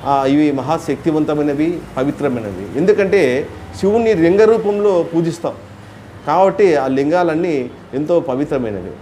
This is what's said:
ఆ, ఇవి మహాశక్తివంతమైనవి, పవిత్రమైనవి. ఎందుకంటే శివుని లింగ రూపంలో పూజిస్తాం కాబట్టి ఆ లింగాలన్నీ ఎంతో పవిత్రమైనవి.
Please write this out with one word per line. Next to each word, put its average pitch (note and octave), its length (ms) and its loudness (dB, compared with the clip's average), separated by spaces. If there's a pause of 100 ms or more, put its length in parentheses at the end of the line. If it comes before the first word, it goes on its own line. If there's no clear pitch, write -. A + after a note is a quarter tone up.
ఆ, C#3 220 2
ఇవి D3 260 2
మహాశక్తివంతమైనవి, D3+ 1300 -2 (160)
పవిత్రమైనవి. A#2+ 800 -4
ఎందుకంటే F3+ 720 2 (320)
శివుని A3 340 2
లింగ F3 280 4
రూపంలో G#3 720 2
పూజిస్తాం E3 380 -2 (760)
కాబట్టి F#3 500 4
ఆ C3+ 100 0
లింగాలన్నీ D3+ 840 0 (240)
ఎంతో D#3 260 0
పవిత్రమైనవి. B2 680 -4 (120)